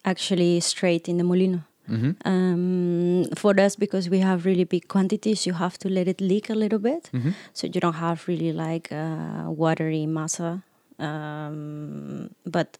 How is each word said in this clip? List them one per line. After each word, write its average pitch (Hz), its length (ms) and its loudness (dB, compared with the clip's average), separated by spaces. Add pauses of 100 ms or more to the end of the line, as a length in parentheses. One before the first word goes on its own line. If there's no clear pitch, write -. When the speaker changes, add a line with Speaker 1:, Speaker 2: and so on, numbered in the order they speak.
Speaker 1:
actually 175 580 2
straight 170 480 0
in 175 80 0
the 175 60 2
molino. 180 360 4 (300)
Speaker 2:
Mm-hmm. 113 220 0 (140)
Speaker 1:
Um, 180 1000 2 (100)
for 196 240 4
us, 196 160 6
because 190 340 -2
we 190 100 4
have 185 260 2
really 180 200 4
big - 220 -2
quantities, 202 600 2
you 190 60 0
have 180 260 -2
to 190 100 -4
let 185 180 0
it 185 140 -2
leak 196 280 0
a 214 60 -2
little 214 240 0
bit, 269 340 -2
Speaker 2:
Mm-hmm. 131 180 0 (220)
Speaker 1:
so - 140 -6
you 180 140 -4
don't 170 180 0
have 165 280 -2
really, 165 260 -2
like, 165 380 -6
uh, 160 580 -6
watery 160 580 0
masa. 165 540 -4 (380)
Um, 151 1300 -10 (160)
but 165 340 -2